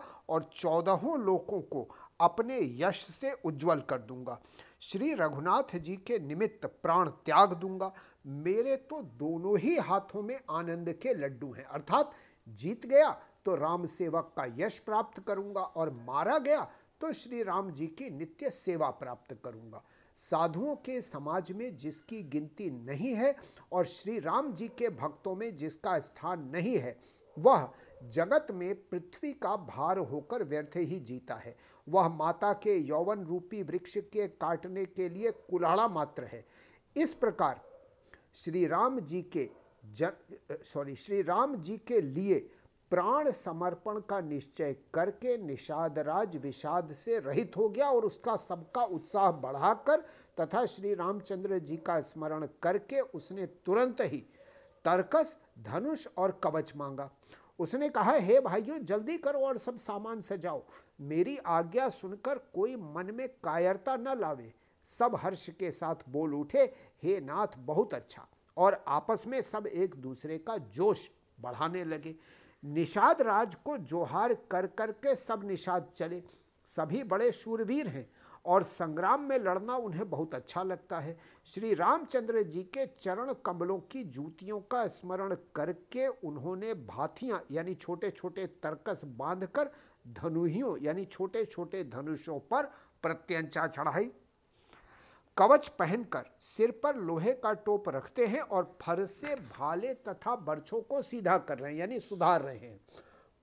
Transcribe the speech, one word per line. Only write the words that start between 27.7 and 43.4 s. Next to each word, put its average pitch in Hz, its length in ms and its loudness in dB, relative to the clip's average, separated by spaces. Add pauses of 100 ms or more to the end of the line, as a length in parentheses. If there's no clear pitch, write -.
जगत 170 480 2
में 185 240 -4
पृथ्वी 190 580 -8
का 185 220 -2
भार 165 420 -2
होकर 147 460 -4
व्यर्थ 147 340 -4
ही 175 220 -2
जीता 123 360 -8
है। 113 220 -14 (320)
वह 156 200 8
माता 165 440 2
के 202 220 2
यौवन 170 500 0
रूपी 180 380 -6
वृक्ष 175 340 -4
के 202 300 -2
काटने 180 580 -2
के 185 240 -4
लिए 202 220 0
कुल्हाड़ा 180 560 4
मात्र 151 360 -2
है। 117 220 -12 (520)
इस 311 160 2
प्रकार 170 480 2 (720)
श्री 170 340 0
राम 233 320 2
जी 170 220 -4
के 147 280 -4 (360)
जन-, 151 800 -6
सॉरी, 139 320 -6
श्री 202 260 -2
राम 214 340 2
जी 185 220 -6
के 226 240 2
लिए 160 480 2 (400)
प्राण 240 420 4
समर्पण 175 680 -4